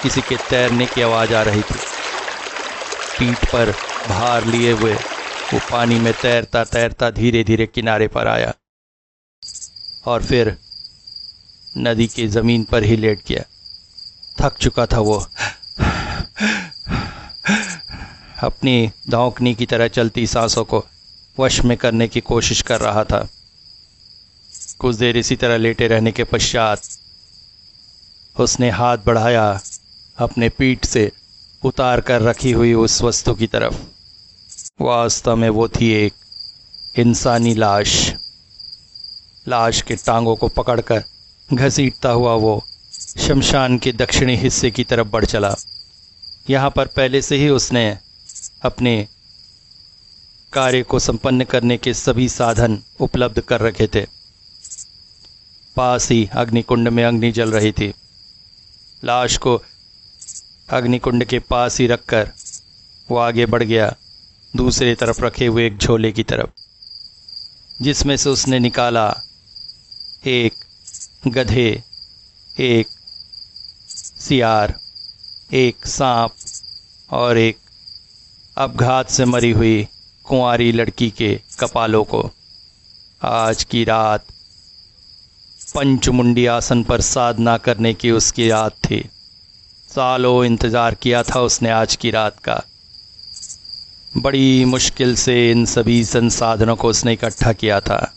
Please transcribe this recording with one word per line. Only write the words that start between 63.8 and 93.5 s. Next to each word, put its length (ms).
दूसरी 400
तरफ 260
रखे 240
हुए 220
एक 100
झोले 340
की 120
तरफ, 260
जिसमें 360
से 120
उसने 300
निकाला 560
एक 260
गधे, 560
एक 280
सियार, 540
एक 340
सांप 440
और 260
एक 200
अपघात 520
से 160
मरी 260
हुई 360
कुंवारी 460
लड़की 380
के 300
कपालों 440
को। 260
आज 400
की 200
रात 420
पंचमुंडी 680
आसन 380
पर 180
साधना 560
करने 360
की 180
उसकी 400
याद 200
थी। 380
सालों 560
इंतज़ार 500
किया 280
था 180
उसने 280
आज 260
की 160
रात 280
का। 240